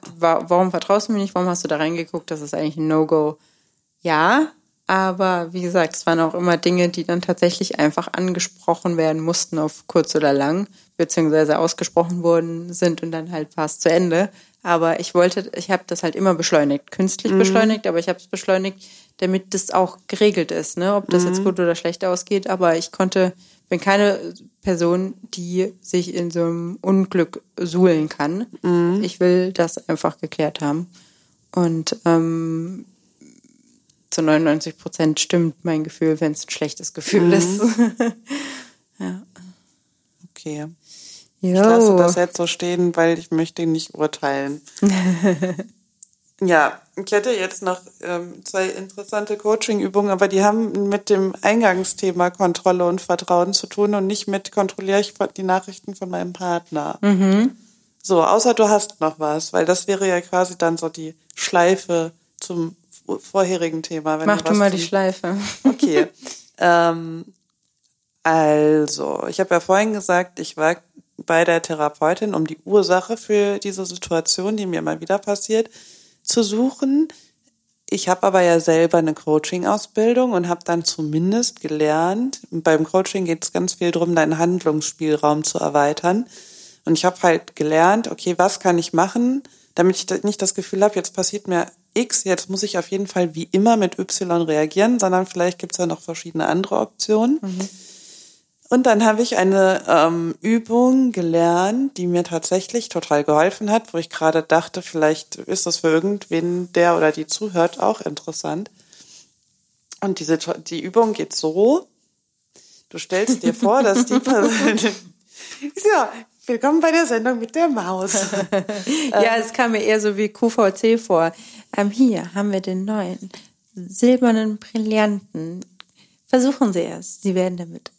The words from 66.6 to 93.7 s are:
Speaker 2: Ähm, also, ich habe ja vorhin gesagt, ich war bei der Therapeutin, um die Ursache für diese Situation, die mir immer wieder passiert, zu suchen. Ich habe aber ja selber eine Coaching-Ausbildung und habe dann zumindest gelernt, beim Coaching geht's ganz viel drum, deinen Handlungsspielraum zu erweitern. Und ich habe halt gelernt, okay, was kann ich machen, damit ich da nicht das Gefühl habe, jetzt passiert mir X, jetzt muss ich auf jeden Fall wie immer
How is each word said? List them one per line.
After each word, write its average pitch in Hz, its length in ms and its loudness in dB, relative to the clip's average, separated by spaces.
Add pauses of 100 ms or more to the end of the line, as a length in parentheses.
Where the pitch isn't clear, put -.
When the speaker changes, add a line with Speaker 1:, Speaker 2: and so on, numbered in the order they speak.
Speaker 2:
Ähm, 165 600 2 (1000)
also, 151 1080 2
ich - 120 -4
habe 190 140 0
ja 170 40 4
vorhin 202 340 2
gesagt, 180 460 -2
ich 165 180 -12
war 160 200 0 (400)
bei 165 260 2
der 170 180 2
Therapeutin, 160 720 -2
um 160 140 -2
die 160 180 -12
Ursache 185 520 2
für 202 420 0
diese 190 260 -8
Situation, 180 720 -2
die 208 80 -4
mir 170 140 -4
immer 160 220 -4
wieder 185 160 0
passiert, 220 520 -2 (520)
zu - 220 0
suchen. 269 640 0 (840)
Ich - 200 -4
habe 180 140 0
aber 190 180 4
ja 170 180 4
selber 165 400 4
eine 160 160 2
Coaching-Ausbildung 214 1200 0
und 175 140 0
habe 175 180 -2
dann 170 180 -2
zumindest 165 800 -2
gelernt, 160 800 -2 (100)
beim 160 320 2
Coaching 190 420 -2
geht's 165 280 -4
ganz 180 220 -2
viel 175 160 -2
drum, 170 220 0
deinen 160 240 2
Handlungsspielraum 156 1080 0
zu - 160 -4
erweitern. 151 680 0 (580)
Und 165 120 2
ich - 80 0
habe 180 180 0
halt 165 320 0
gelernt, 165 540 2
okay, - 280 -4
was 196 220 2
kann 175 180 2
ich 170 160 -4
machen, 240 480 0 (320)
damit 185 220 4
ich - 100 -8
da 185 160 -4
nicht 208 200 -4
das 190 120 0
Gefühl 190 300 -4
habe, 208 120 2
jetzt - 200 -6
passiert 196 320 -4
mir 175 180 0 (300)
X, 240 300 -2
jetzt 185 260 -2
muss 190 100 -4
ich 202 160 -4
auf 170 120 -4
jeden 196 180 -4
Fall 175 260 -2
wie 165 180 -8
immer 214 240 4